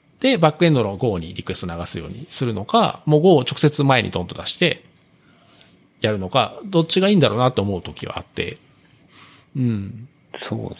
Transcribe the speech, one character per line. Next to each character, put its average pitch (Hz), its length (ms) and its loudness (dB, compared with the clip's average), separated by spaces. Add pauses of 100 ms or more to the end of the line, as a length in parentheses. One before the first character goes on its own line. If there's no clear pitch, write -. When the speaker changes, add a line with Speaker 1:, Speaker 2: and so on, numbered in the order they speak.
(200)
Speaker 1:
で、 262 160 4
バ 160 160 4
ッ - 40 -8
ク 175 80 2
エ 170 40 8
ン 156 60 6
ド 120 80 4
の 98 140 -4
Go 101 220 0
に 80 140 -8
リ - 100 -10
ク 92 100 -6
エ - 20 -4
ス - 120 -8
ト 85 120 -8
流 85 80 -6
す - 120 -8
よ 78 80 -10
う - 20 -12
に 117 200 -14
す - 160 -6
る 117 100 -2
の 98 100 -6
か、 - 420 0
も 151 120 6
う - 20 -2
Go 175 160 8
を 131 60 6
直 - 160 -4
接 147 260 2
前 131 180 4
に 92 80 -4
ド 92 120 -4
ン 87 40 -8
と - 80 -12
出 - 120 -10
し - 100 -4
て、 - 280 -2 (1160)
や 110 100 2
る 104 80 -2
の 92 100 -4
か、 120 360 0
ど 180 180 0
っ 160 40 -2
ち 185 140 0
が 196 80 4
い 208 60 4
い - 20 6
ん 165 40 6
だ 127 80 6
ろ 101 80 -2
う - 20 -2
な 127 140 2
と 101 100 0
思 98 160 -2
う 85 40 -14
時 - 240 -12
は - 120 -8
あ - 40 -12
っ - 20 -16
て。 - 340 -8 (1000)
う 135 40 -4
ん。 113 480 -4 (260)
Speaker 2:
そ 110 340 -8
う - 20 -14
で - 100 -16